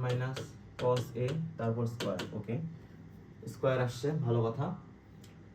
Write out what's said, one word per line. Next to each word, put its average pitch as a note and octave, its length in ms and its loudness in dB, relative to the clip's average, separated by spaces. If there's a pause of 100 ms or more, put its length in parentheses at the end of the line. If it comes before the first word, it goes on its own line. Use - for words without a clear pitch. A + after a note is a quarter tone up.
minus B2+ 340 0 (420)
cos B2 220 6 (200)
A, B2+ 40 4 (320)
তারপর A#2 240 2 (100)
স্কয়ার। - 260 0 (180)
ওকে, A2+ 180 -2 (960)
স্কয়ার C3 320 4
আসছে, A#2+ 220 0 (180)
ভালো A#2 220 6
কথা। A2+ 200 0 (880)